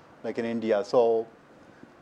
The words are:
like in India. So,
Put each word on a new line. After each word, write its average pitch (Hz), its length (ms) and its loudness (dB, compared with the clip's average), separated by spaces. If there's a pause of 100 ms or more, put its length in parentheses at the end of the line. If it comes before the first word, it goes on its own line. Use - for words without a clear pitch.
(240)
like 110 140 -8
in 117 80 -4
India. 110 380 0
So, 113 440 2 (760)